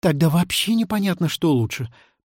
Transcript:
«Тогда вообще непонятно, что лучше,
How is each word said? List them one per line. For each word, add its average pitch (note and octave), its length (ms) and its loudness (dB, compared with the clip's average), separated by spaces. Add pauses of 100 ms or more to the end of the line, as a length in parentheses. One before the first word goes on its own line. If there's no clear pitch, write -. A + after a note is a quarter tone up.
«Тогда D#3 300 2
вообще F3 440 0
непонятно, G3 540 0
что D#3 240 0
лучше, A#2+ 400 -2 (440)